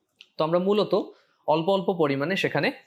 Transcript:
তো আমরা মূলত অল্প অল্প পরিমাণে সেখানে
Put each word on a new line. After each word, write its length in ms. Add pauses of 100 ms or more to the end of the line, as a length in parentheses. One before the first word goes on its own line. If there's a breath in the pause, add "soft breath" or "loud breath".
(360)
তো 120
আমরা 200
মূলত 260 (540 loud breath)
অল্প 280
অল্প 120 (140)
পরিমাণে 420
সেখানে 240 (200)